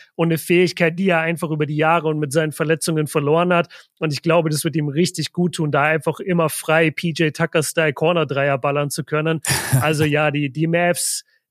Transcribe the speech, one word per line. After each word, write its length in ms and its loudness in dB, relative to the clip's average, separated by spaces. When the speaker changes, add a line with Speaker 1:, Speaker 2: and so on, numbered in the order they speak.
Speaker 1:
und 140 2
eine 80 2
Fähigkeit, 600 2
die 120 0
er 100 2
einfach 320 -4
über 140 -2
die 100 -4
Jahre 320 2
und 120 0
mit 120 -4
seinen 220 0
Verletzungen 520 -2
verloren 480 2
hat. 140 2
Und 120 -2
ich 120 -6
glaube, 260 2
das 140 -2
wird 140 -2
ihm 100 -2
richtig 460 -2
gut 220 -2
tun, 160 -2
da 120 2
einfach 360 0
immer 300 0
frei 400 2
P 220 -4
J 240 -2
Tucker-Style 580 0
Corner-Dreier 640 0
ballern 320 -2
zu 140 -6
können. 420 -2
Speaker 2:
<laughs> 360 0
Speaker 1:
Also 220 2
ja, 280 2
die, 200 -2
die 160 -2
Mavs, 580 0